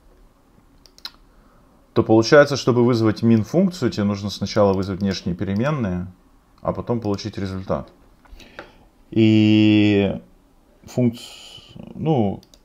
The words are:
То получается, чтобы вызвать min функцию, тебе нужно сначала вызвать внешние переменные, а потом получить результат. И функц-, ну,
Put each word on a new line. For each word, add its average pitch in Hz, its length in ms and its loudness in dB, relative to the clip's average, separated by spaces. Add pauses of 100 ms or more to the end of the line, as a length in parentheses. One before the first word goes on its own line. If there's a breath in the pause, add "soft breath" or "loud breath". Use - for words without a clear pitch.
(1900 soft breath)
То 117 100 0
получается, 139 520 4
чтобы 123 300 0
вызвать 113 360 0
min 113 220 4
функцию, 165 480 -2
тебе 104 140 -2
нужно 101 240 -4
сначала 101 420 0
вызвать 95 300 -4
внешние 95 340 -4
переменные, 98 720 -4 (540)
а 85 100 -6
потом 113 300 -6
получить 101 360 -6
результат. 95 520 -8 (1200 loud breath)
И 107 1120 4 (640)
функц-, - 920 -6 (200)
ну, 123 460 -2 (240)